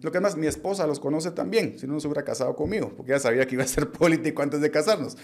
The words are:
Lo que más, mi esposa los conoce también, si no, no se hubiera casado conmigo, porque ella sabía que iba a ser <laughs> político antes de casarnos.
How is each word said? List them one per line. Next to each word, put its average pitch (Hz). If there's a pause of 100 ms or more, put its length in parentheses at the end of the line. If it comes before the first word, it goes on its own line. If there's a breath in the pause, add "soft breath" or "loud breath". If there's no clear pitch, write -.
Lo 160
que 180
más, 190
mi 156
esposa 180
los 147
conoce 156
también, 185
si 135
no, 139
no 151
se 151
hubiera 147
casado 127
conmigo, 151
porque 127
ella 143
sabía 127
que 127
iba 131
a -
ser -
<laughs> -
político 160
antes 143
de 151
casarnos. 151